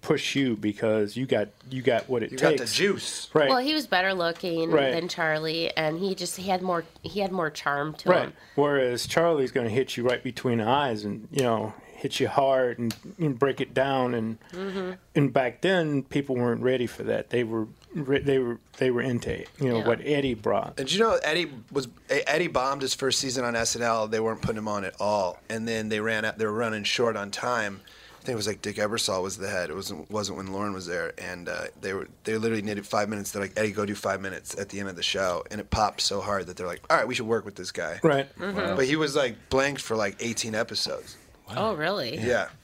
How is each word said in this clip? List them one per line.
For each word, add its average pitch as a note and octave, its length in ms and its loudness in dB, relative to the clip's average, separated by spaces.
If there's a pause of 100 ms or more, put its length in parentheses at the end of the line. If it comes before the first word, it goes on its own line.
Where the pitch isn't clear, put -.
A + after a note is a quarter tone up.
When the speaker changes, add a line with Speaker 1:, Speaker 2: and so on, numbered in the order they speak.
Speaker 1:
push - 360 0
you C3 200 2
because G#2+ 600 0
you C3 100 -4
got, A2 220 2 (200)
you C3 140 -8
got - 260 2
what A#2+ 140 0
it - 100 -4
Speaker 2:
You C3 60 -8
Speaker 1:
takes." D3 220 4
Speaker 2:
got A#2+ 80 -4
the A2 40 -4
juice. - 640 0
Speaker 1:
Right. D3 160 8
Speaker 3:
Well, C4 80 6
he C#4 160 2
was C#4+ 120 -2
better F#3+ 280 2
looking E3 560 0
Speaker 1:
Right. C#3 220 6
Speaker 3:
than E3+ 160 0
Charlie, D#3+ 680 0
and D#3 220 0
he F#3+ 160 0
just, F3 220 -6
he F#3 120 -8
had F#3 140 2
more, F3 220 0 (180)
he E3+ 180 -6
had F#3+ 120 0
more E3+ 180 0
charm D3 440 -2
to - 140 -4
Speaker 1:
Right. F3 180 8
Speaker 3:
him. - 60 -10 (220)
Speaker 1:
Whereas C3+ 520 4
Charlie's D#3+ 440 4
gonna A#2+ 180 0
hit B2+ 280 0
you A#2+ 80 -4
right B2 180 2
between A#2+ 360 0
the G#2+ 100 2
eyes B2 360 2
and, G#2+ 260 -6
you C#3+ 120 2
know, A2 320 2 (220)
hit - 240 -4
you B2 80 2
hard C3 500 4
and, A#2 160 -2 (240)
and D3 200 0
break C#3 220 2
it C3 140 -4
down. C3 400 2
And, A2+ 240 -2 (140)
Speaker 3:
Mm-hmm. F#3 400 -6 (220)
Speaker 1:
and C#3 180 4
back B2+ 300 2
then, D#3+ 420 2
people C#3 320 -2
weren't A#2+ 260 2
ready B2 240 2
for - 180 -8
that. A2 260 -2
They A#2+ 120 2
were A2 240 -2 (280)
re-, C#3+ 260 0
they C#3+ 180 4
were, A#2+ 200 0 (180)
they C3 140 4
were A#2+ 100 2
into, A#2+ 440 -2 (140)
you C3+ 120 2
know, A#2 80 2
Speaker 3:
Yeah. A2 100 0
Speaker 1:
what A#2 160 2
Eddie C#3 300 2
brought. G2+ 440 -2
Speaker 2:
And C#3 140 -4
you F#3+ 80 0
know, A3 240 4
Eddie D#3 260 0 (220)
was, C3+ 140 -2 (260)
E-, C#3 140 2
Eddie D#3+ 220 2
bombed C3+ 340 0
his C3 120 0
first C3 240 0
season C3 280 -2
on A#2 100 -2
S A2+ 180 0
N A#2 80 -4
L. A2+ 240 2
They A2 140 0
weren't A2 220 -2
putting A2 160 -2
him G#2+ 100 -6
on G#2 160 -2
at F#2 160 -6
all. G2 480 0
And A2+ 180 -4
then A2 220 -2
they G#2+ 120 0
ran A2 260 0
out, G#2 120 -4
they A2 60 0
were G#2 80 0
running A2 320 -2
short A2+ 320 2
on G2+ 140 -6
time. G#2 500 -2 (400)
I - 60 -20
think C3 80 -4
it - 20 -2
was, G2+ 120 -4
like, G2 120 -6
Dick G#2 160 -6
Ebersol G#2+ 460 0
was F#2+ 160 -6
the G2 100 -6
head. F2+ 220 -2
It D#2 60 -6
wasn't, F#2 340 -10
wasn't G2+ 260 -4
when F#2+ 160 -8
Lorne G2+ 220 -4
was F#2 120 -8
there. E2+ 300 -4
And, F2 320 -10
uh, E2 180 -6 (140)
they G2 140 -4
were, F#2+ 140 -6 (160)
they A2 120 0
literally A2+ 240 0
needed G2+ 240 -4
five G#2 240 0
minutes. G#2 220 -4
They're G#2 100 -4
like, G2 160 -4
"Eddie, G#2+ 140 2
go G2+ 160 -2
do G2+ 80 -2
five G2 260 -2
minutes F#2+ 380 -10
at G2+ 100 -6
the G2 120 -8
end G2 80 -6
of F#2 80 -10
the E2+ 80 -6
show." F#2 440 0
And G#2+ 120 -8
it - 100 -8
popped G#2+ 300 2
so G2+ 200 0
hard G2 280 -2
that F2+ 80 -10
they're F2+ 100 -6
like, F2 240 -6
"All D#3+ 60 6
right, B2 100 2
we B2+ 80 -4
should A#2 140 -2
work A2 160 2
with G2+ 100 -12
this F2+ 160 -10
guy." E2+ 320 -6
Speaker 1:
Right. C#3 240 4 (100)
Speaker 3:
Mm-hmm. F#3+ 380 -4
Speaker 2:
But C3+ 120 2
he C#3+ 100 2
was, D3 180 0
like, B2+ 220 0 (120)
blanked C#3 320 2
for, - 140 -4
like, G2+ 240 0
eighteen A2+ 380 -4
episodes. - 600 -4 (400)
Speaker 3:
Oh, G3+ 180 0
really? D#3 440 -2
Speaker 2:
Yeah. A2 300 0 (160)